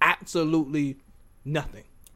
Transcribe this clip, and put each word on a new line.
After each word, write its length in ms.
absolutely 960
nothing. 400